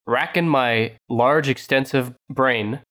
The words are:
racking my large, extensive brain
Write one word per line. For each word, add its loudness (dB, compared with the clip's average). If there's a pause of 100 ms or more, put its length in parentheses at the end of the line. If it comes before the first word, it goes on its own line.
racking 0
my 2 (180)
large, 2
extensive -2 (160)
brain -2